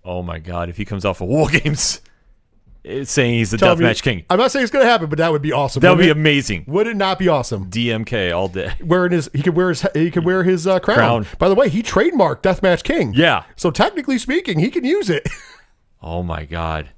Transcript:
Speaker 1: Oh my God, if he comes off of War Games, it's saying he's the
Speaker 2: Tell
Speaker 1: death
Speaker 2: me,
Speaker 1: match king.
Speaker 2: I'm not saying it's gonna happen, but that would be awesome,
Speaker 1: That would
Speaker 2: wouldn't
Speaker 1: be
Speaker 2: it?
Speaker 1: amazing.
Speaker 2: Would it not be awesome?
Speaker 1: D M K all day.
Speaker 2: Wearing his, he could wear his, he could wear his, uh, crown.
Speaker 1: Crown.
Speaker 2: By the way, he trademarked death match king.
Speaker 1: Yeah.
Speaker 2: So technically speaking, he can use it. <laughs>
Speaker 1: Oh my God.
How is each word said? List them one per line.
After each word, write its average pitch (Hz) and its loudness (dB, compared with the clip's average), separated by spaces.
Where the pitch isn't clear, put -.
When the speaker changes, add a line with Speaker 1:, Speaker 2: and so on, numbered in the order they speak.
Speaker 1:
Oh 90 -8
my 85 -10
God, 85 -8
if 85 -12
he 104 -8
comes 98 -6
off 95 -2
of 90 -6
War 147 2
Games, - -2
it's 131 -8
saying 120 2
he's 113 0
the 110 -4
Speaker 2:
Tell - 4
Speaker 1:
death - -6
Speaker 2:
me, 165 2
Speaker 1:
match 113 2
king. 98 -4
Speaker 2:
I'm 185 2
not 254 2
saying 269 0
it's 220 -2
gonna 269 4
happen, 220 2
but 151 -4
that 165 2
would 147 -2
be 151 -2
awesome, 135 -2
Speaker 1:
That 180 8
would 180 4
Speaker 2:
wouldn't 165 6
Speaker 1:
be 156 -2
Speaker 2:
it? - -
Speaker 1:
amazing. 139 0
Speaker 2:
Would 196 0
it 226 -6
not 190 -2
be 185 0
awesome? 117 -2
Speaker 1:
D 117 -2
M 110 -4
K 98 -2
all 92 -2
day. 90 -6
Speaker 2:
Wearing 175 2
his, 165 0
he 143 -2
could 175 2
wear 180 2
his, 160 -2
he 160 0
could 165 -2
wear 185 0
his, 175 0
uh, 185 2
crown. 208 0
Speaker 1:
Crown. 113 2
Speaker 2:
By 170 2
the 196 4
way, 247 4
he 196 -2
trademarked 233 2
death 190 0
match 180 2
king. 180 -2
Speaker 1:
Yeah. 135 2
Speaker 2:
So - -2
technically 269 -2
speaking, 269 -2
he 156 2
can 311 -4
use 302 0
it. - -2
<laughs> - -16
Speaker 1:
Oh 85 -6
my 80 -6
God. 80 -6